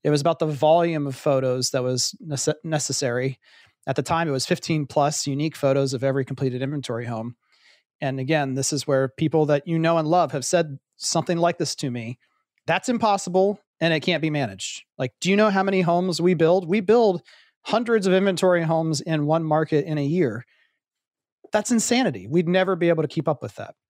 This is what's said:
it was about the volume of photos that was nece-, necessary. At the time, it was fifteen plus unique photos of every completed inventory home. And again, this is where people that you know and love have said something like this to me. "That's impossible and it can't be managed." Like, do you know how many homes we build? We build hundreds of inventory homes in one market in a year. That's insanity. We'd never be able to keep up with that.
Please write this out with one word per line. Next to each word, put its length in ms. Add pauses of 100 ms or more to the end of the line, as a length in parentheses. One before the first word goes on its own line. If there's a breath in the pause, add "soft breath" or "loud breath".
it 80
was 100
about 200
the 60
volume 600
of 80
photos 560
that 140
was 320 (100)
nece-, 280 (100)
necessary. 720 (480 soft breath)
At 80
the 80
time, 240
it 60
was 140
fifteen 400
plus 420
unique 260
photos 400
of 80
every 220
completed 360
inventory 460
home. 300 (640 soft breath)
And 180
again, 360
this 180
is 120
where 260
people 360
that 220
you 100
know 200
and 100
love 240
have 120
said 360 (160)
something 420
like 200
this 180
to 160
me. 260 (480)
"That's 220
impossible 720 (200)
and 140
it 60
can't 220
be 80
managed." 520 (160)
Like, 220
do 100
you 60
know 140
how 120
many 200
homes 380
we 140
build? 340
We 120
build 420 (400 soft breath)
hundreds 460
of 40
inventory 520
homes 360
in 260
one 180
market 400
in 140
a 60
year. 400 (1080)
That's 180
insanity. 560
We'd 220
never 260
be 140
able 160
to 40
keep 200
up 120
with 160
that. 200 (140)